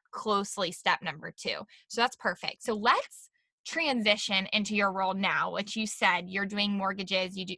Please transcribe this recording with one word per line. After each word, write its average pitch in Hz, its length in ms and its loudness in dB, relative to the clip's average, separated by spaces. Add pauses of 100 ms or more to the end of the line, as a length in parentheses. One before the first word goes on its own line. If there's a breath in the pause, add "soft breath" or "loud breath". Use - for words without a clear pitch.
(120)
closely 196 600 0
step - 300 2
number 160 340 -8
two. 104 300 -6 (220 soft breath)
So 233 140 -2
that's 240 140 2
perfect. - 480 -4
So 226 120 -2
let's 247 540 2 (380)
transition 214 840 2
into 214 200 0
your 202 200 4
role 190 200 2
now, 175 380 2
which 202 240 -4
you 220 100 -2
said 180 440 2
you're 202 160 -2
doing 208 260 0
mortgages. 190 640 0
You 185 80 -4
do, 175 120 -6